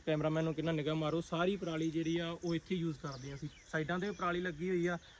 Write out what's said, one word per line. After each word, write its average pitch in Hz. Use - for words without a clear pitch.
ਕੈਮਰਾਮੈਨ 156
ਨੂੰ 160
ਕਿੰਨਾ 156
ਨਿਗਾਹ 156
ਮਾਰੋ, 156
ਸਾਰੀ 175
ਪਰਾਲੀ 165
ਜਿਹੜੀ 165
ਆ 170
ਉਹ 170
ਇੱਥੇ 165
ਯੂਜ਼ 165
ਕਰਦੇ 135
ਹਾਂ 139
ਅਸੀਂ। 147
ਸਾਈਡਾਂ 160
'ਤੇ 196
ਵੀ 202
ਪਰਾਲੀ 175
ਲੱਗੀ 180
ਹੋਈ 175
ਆ 175